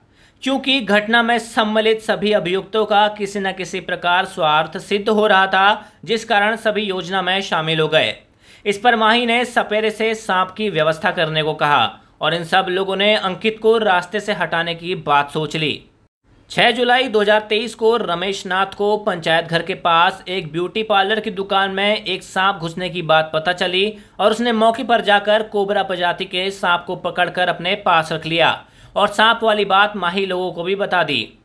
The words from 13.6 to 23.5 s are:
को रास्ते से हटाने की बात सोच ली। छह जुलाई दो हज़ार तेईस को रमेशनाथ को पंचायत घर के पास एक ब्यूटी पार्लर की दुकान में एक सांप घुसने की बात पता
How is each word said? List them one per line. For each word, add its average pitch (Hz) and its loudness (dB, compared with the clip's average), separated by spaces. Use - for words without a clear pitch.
को 220 4
रास्ते 196 0
से 208 -6
हटाने 170 -4
की 170 -8
बात 147 0
सोच 156 -4
ली। 147 -4
छह 226 2
जुलाई 247 2
दो 214 0
हज़ार 208 4
तेईस 220 -4
को 220 2
रमेशनाथ 190 -2
को 208 0
पंचायत 170 0
घर 165 -2
के 185 -6
पास 175 2
एक 180 -6
ब्यूटी 180 -4
पार्लर 208 2
की 214 -6
दुकान 196 -2
में 208 -2
एक 180 -6
सांप 190 -2
घुसने 165 -6
की 175 -6
बात 156 2
पता 160 0